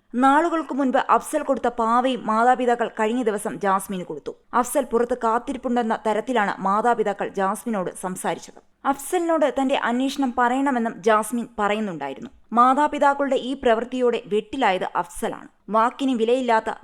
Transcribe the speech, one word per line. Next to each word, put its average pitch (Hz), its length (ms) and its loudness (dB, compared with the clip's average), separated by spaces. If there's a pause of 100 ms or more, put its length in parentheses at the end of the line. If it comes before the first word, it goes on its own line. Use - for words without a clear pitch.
(220)
നാളുകൾക്ക് 311 560 2
മുൻപ് 262 200 2 (180)
അഫ്സൽ 294 320 -2
കൊടുത്ത 262 220 0 (120)
പാവയും 240 480 0
മാതാപിതാക്കൾ 240 580 2 (100)
കഴിഞ്ഞ 226 300 0
ദിവസം 214 260 -4 (120)
ജാസ്മിന് 196 440 -2
കൊടുത്തു. 151 240 -10 (260)
അഫ്സൽ 254 320 0
പുറത്ത് 240 320 0
കാത്തിരിപ്പുണ്ടെന്ന 240 720 0 (100)
തരത്തിലാണ് 214 480 0 (100)
മാതാപിതാക്കൾ 208 640 0 (100)
ജാസ്മിനോട് 196 520 -2 (100)
സംസാരിച്ചത്. 185 580 -6 (320)
അഫ്സലിനോട് 330 560 0 (100)
തന്റെ 269 180 0 (140)
അന്വേഷണം 262 480 -2
പറയണമെന്നും 247 560 2 (140)
ജാസ്മിൻ 220 400 2 (120)
പറയുന്നുണ്ടായിരുന്നു. 185 720 -4 (280)
മാതാപിതാക്കളുടെ 277 760 4 (120)
ഈ - 20 -4 (120)
പ്രവൃത്തിയോടെ 240 560 2 (120)
വെട്ടിലായത് 208 560 0 (140)
അഫ്സലാണ്. - 480 -8 (260)
വാക്കിന് 247 460 2
വിലയില്ലാത്ത, 226 480 2 (140)